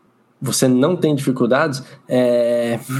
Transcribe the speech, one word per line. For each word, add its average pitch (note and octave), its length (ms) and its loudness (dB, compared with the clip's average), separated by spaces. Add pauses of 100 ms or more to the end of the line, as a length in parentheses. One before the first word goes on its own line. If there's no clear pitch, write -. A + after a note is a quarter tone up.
(420)
Você C3 260 0
não C3 280 2
tem D#3 180 0
dificuldades? C3+ 720 0 (240)
É, A#2+ 720 0 (200)